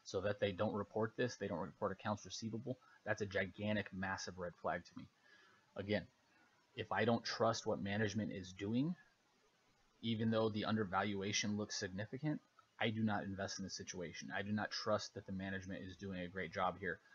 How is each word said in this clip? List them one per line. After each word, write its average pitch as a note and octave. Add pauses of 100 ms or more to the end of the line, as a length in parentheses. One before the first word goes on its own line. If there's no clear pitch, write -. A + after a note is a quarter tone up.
So G2
that G#2
they G2+
don't G#2+
report G#2+
this, B2
they G2+
don't F2
report F#2+
accounts G#2
receivable, A2+ (280)
that's G#2+
a -
gigantic, G2
massive F#2+
red F2
flag F2
to -
me. - (720)
Again, G2+ (680)
if G#2+
I G2+
don't A#2
trust -
what G#2+
management G#2
is F#2
doing, A#2 (1040)
even A2+
though A2+
the G#2+
undervaluation G#2
looks G#2+
significant, G#2+ (400)
I A2+
do A2
not G2+
invest F#2+
in F#2+
the F2
situation. F2
I F#2+
do G#2
not G#2
trust -
that G#2
the G2
management F#2+
is F#2
doing F#2+
a F2
great F2
job F#2
here, F2+ (160)